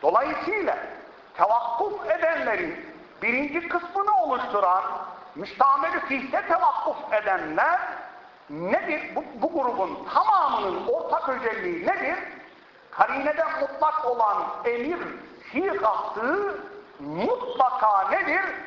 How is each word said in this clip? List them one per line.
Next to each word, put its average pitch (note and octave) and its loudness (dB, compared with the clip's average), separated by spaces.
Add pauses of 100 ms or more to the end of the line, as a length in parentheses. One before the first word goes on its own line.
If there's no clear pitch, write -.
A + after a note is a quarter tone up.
Dolayısıyla C#4 2 (560)
tevakkuf F4 2
edenlerin C4 0 (280)
birinci C#4+ 0
kısmını G4 2
oluşturan G#3 2 (500)
müstameli C#4 2
fihde C4+ -2
tevakkuf - 0
edenler G3+ 2 (720)
nedir? A3+ -2
Bu, D4 -4 (100)
bu B3+ -2
grubun G#3+ -2
tamamının C4+ 4
ortak - 0
özelliği G#3+ -2
nedir? E4+ 0 (720)
Karineden D4+ 0
mutlak C#4+ 0
olan A3+ 2 (200)
emir A#3+ 0 (540)
sigası D4 0 (400)
mutlaka B3+ 0
nedir? E4 2 (260)